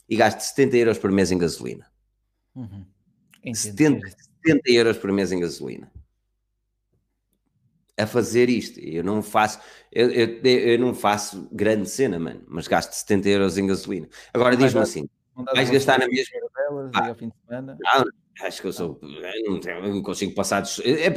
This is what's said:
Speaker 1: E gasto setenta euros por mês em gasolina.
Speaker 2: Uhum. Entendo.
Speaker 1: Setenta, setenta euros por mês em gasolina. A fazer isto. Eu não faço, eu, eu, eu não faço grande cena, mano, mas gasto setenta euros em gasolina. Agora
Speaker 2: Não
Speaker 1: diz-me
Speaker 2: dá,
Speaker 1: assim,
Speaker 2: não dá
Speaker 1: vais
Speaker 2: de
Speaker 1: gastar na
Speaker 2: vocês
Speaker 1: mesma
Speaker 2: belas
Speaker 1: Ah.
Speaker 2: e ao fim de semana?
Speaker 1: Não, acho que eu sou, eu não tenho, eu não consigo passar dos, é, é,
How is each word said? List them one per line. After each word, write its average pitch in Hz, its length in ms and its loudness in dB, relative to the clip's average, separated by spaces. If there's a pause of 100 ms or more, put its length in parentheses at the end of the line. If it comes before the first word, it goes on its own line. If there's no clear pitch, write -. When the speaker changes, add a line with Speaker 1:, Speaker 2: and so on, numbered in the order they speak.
Speaker 1:
E 113 80 -2
gasto 107 240 2
setenta 123 360 2
euros 113 220 4
por 101 120 0
mês 95 220 4
em 90 60 2
gasolina. 62 480 -4 (680)
Speaker 2:
Uhum. 101 300 -14 (560)
Entendo. 120 160 -10
Speaker 1:
Setenta, 107 520 0
setenta - 640 0
euros 117 280 6
por 98 120 -4
mês 98 220 2
em 90 80 -2
gasolina. 73 500 -8 (2000)
A 107 80 0
fazer 117 420 2
isto. - 320 -2
Eu 82 240 -6
não 104 180 -2
faço, 107 380 0 (320)
eu, 117 180 2
eu, 113 320 0
eu 120 360 4
não 123 160 0
faço 104 580 -2
grande 104 360 0
cena, 110 300 -2
mano, 71 300 -8
mas 82 180 -8
gasto 85 260 0
setenta 98 360 -2
euros 98 300 2
em 98 80 0
gasolina. 92 420 -4 (240)
Agora 123 240 4
Speaker 2:
Não 123 80 4
Speaker 1:
diz-me 113 160 4
Speaker 2:
dá, - 20 2
Speaker 1:
assim, 78 260 -4 (280)
Speaker 2:
não 127 80 -12
dá 131 80 -6
Speaker 1:
vais 131 160 2
Speaker 2:
de 127 60 2
Speaker 1:
gastar 131 240 4
na 127 80 2
Speaker 2:
vocês 123 260 -2
Speaker 1:
mesma 120 240 -10
Speaker 2:
belas 139 380 -6
Speaker 1:
Ah. 101 120 0
Speaker 2:
e - 40 -6
ao 113 40 -10
fim 113 140 -12
de 110 60 -14 (120)
semana? 131 320 -12
Speaker 1:
Não, 120 260 2 (420)
acho - 160 -8
que 98 60 -6
eu 87 40 -4
sou, 85 300 -8
eu 90 500 -8
não 85 80 -4
tenho, 90 240 -8
eu 101 100 -2
não 98 80 -4
consigo 92 320 -6
passar 101 280 0
dos, - 180 -8
é, 151 280 2
é, - 80 0